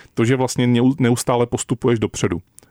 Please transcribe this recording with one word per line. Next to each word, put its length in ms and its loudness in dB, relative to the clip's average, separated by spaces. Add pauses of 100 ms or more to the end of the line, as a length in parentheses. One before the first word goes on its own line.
(140)
To, 100 0
že 120 2
vlastně 300 -2
neu-, 320 2
neustále 480 0
postupuješ 520 -2
dopředu. 400 -4 (320)